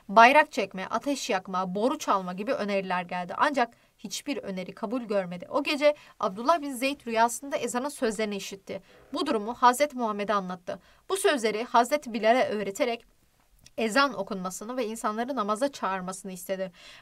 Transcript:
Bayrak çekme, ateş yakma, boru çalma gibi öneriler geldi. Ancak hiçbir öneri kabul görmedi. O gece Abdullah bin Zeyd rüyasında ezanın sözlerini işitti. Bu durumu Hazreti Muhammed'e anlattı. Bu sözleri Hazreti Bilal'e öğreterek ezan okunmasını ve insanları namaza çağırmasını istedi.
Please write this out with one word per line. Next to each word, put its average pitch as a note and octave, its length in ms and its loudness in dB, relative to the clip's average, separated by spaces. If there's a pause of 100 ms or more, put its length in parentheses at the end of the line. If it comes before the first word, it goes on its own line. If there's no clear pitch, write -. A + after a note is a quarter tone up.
Bayrak C4 440 8
çekme, F#3+ 340 -4
ateş C4 440 -4
yakma, F#3 440 -2
boru B3+ 240 0
çalma F#3+ 340 0
gibi G#3 200 -4
öneriler F#3+ 500 -2
geldi. F3+ 340 -8
Ancak C4 380 0 (240)
hiçbir - 380 -8
öneri F#3 380 -8
kabul A#3 280 -4
görmedi. F#3 480 -4
O C#4+ 120 0
gece D4 320 2 (260)
Abdullah A3+ 400 0
bin C#4+ 120 -8
Zeyd C4+ 340 -4
rüyasında A#3+ 500 0
ezanın B3 320 -4
sözlerini G#3+ 480 -2
işitti. F#3+ 460 -12 (300)
Bu D4+ 140 -2
durumu A3+ 280 -2
Hazreti B3+ 420 4
Muhammed'e G#3+ 380 -2
anlattı. F#3 440 -6 (300)
Bu F#4+ 80 -2
sözleri A#3 480 2
Hazreti B3 480 2
Bilal'e A3+ 360 4
öğreterek G#3+ 580 -4 (720)
ezan A#3+ 360 2
okunmasını G3 640 -8
ve B3 100 -2
insanları A3+ 500 -4
namaza G#3+ 360 -2
çağırmasını F#3+ 600 -6
istedi. F#3 400 -6 (300)